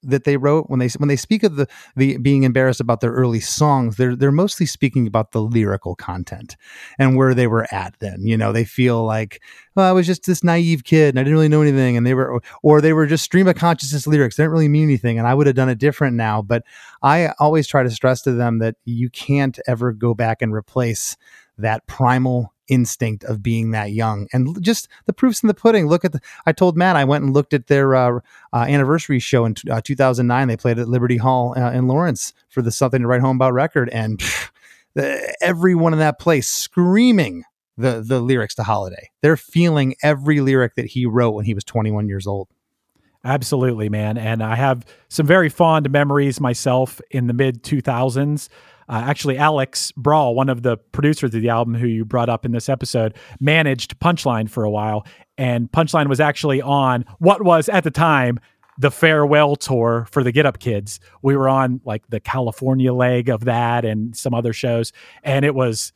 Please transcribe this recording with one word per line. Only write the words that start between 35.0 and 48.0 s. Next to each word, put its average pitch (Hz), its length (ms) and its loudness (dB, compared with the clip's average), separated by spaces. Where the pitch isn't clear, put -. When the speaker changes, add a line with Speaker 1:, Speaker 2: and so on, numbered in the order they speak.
Speaker 1:
everyone 175 500 2
in 156 60 0
that 151 200 0
place 151 300 0
screaming 180 960 2
the, 117 240 -2
the 120 200 -2
lyrics 120 340 -2
to 113 80 -8
Holiday. 101 480 -4
They're 151 160 4
feeling 151 680 0
every 147 380 2
lyric 131 360 2
that 120 100 -6
he 123 180 -4
wrote 117 280 0
when 107 120 -6
he 113 80 -2
was 101 120 -6
twenty-one 107 440 -4
years 98 180 -8
old. 98 220 -8
Speaker 2:
Absolutely, 123 680 -2
man. 107 260 -4
And 113 260 -4
I 110 120 -2
have 127 320 0
some 156 180 -2
very 170 240 4
fond 160 400 0
memories 143 500 0
myself 127 720 -2
in 127 160 -2
the 120 80 -2
mid 127 300 -2
two 139 180 -2
thousands. 135 640 -2